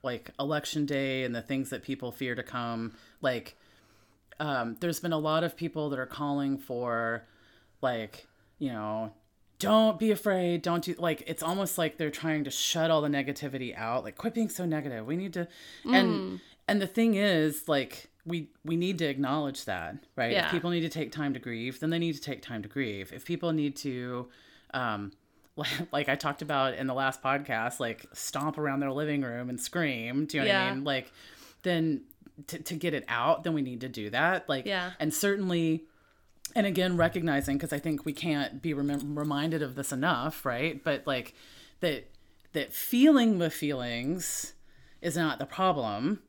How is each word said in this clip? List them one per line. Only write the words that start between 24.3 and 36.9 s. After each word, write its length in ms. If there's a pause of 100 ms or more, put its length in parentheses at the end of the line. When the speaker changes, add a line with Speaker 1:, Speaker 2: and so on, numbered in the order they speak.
Speaker 1:
um, 380 (220)
<laughs> 220
like, 140 (240)
like 160
I 60
talked 260
about 320
in 140
the 60
last 300
podcast, 560
like, 340
stomp 440
around 240
their 100
living 300
room 280
and 100
scream, 680
do 120
you 60
know 60
what 60
I 140
Speaker 2:
Yeah. 40
Speaker 1:
mean? 100
Like, 280 (520)
then 380 (460)
to, 120
to 160
get 180
it 140
out, 380
then 80
we 80
need 200
to 60
do 220
that. 400
Like, 160
Speaker 2:
Yeah. 340
Speaker 1:
and 140
certainly, 720 (720)
and 120
again, 300